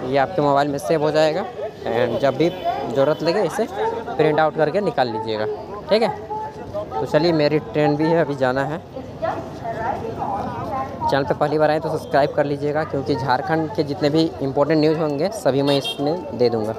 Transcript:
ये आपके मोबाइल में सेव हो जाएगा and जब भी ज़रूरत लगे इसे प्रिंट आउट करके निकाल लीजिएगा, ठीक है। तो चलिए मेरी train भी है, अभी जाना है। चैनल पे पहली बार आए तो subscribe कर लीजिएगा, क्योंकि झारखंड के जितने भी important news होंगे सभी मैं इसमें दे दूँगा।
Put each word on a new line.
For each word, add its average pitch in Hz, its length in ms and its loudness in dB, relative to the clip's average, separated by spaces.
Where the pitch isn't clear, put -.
ये 131 140 0
आपके 135 240 2
मोबाइल 143 260 4
में 143 120 -2
सेव 156 240 0
हो 151 80 2
जाएगा 156 340 2
and 117 360 0
जब 131 160 2
भी 160 120 4
ज़रूरत 151 760 0
लगे 175 200 2
इसे - 280 0
प्रिंट 156 680 0
आउट 156 160 2
करके 156 260 2
निकाल 143 300 0
लीजिएगा, 110 340 -2
ठीक 214 120 6
है। 214 80 2
तो - 140 -4
चलिए 160 280 2
मेरी 151 280 2
train 151 340 0
भी 151 80 0
है, 165 180 4
अभी 143 140 0
जाना 131 300 0
है। 147 160 -6
चैनल 139 200 2
पे 160 100 0
पहली 147 240 0
बार 151 140 4
आए 156 80 2
तो 156 100 -6
subscribe 147 420 2
कर 147 140 0
लीजिएगा, 147 380 -2
क्योंकि 143 320 -2
झारखंड 143 600 0
के 160 80 0
जितने 143 260 0
भी 160 200 4
important 143 380 2
news 151 200 4
होंगे 151 360 0
सभी 139 260 2
मैं 143 160 4
इसमें 143 600 -2
दे 120 120 6
दूँगा। 110 280 0